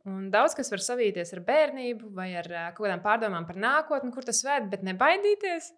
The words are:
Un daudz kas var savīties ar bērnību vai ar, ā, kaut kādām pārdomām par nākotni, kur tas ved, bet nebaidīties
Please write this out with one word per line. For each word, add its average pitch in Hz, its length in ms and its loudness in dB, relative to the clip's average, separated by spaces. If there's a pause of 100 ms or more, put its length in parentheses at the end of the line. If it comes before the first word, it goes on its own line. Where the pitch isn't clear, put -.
Un 190 240 -8
daudz 262 260 6
kas 262 140 -6
var 190 120 -4
savīties 202 500 -2
ar 185 80 -10
bērnību 240 720 0
vai 185 220 -8
ar, 175 100 -4
ā, 170 200 -8 (100)
kaut 208 140 -2
kādām 180 160 -2
pārdomām 208 420 2
par 170 80 -10
nākotni, 262 580 0
kur 254 100 -10
tas 240 200 0
ved, 269 260 0
bet 196 140 -6
nebaidīties 349 960 2